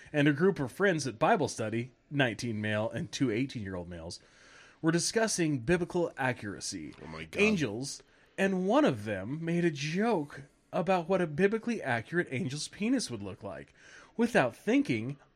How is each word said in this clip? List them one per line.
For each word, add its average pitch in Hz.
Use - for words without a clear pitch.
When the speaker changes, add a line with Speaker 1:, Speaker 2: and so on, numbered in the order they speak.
Speaker 1:
and 147
a 156
group 170
of 127
friends 175
at 110
Bible 165
study, 117
nineteen 120
male 107
and 165
two 127
eighteen-year-old 101
males, 87
were 160
discussing 170
biblical 170
accuracy, 104
Speaker 2:
Oh 73
my 80
God. 82
Speaker 1:
angels, 139
and 185
one 285
of 120
them 107
made 170
a 175
joke 156
about 175
what 185
a 175
biblically 202
accurate 135
angel's 139
penis 233
would 107
look 101
like. 76
Without 202
thinking, 143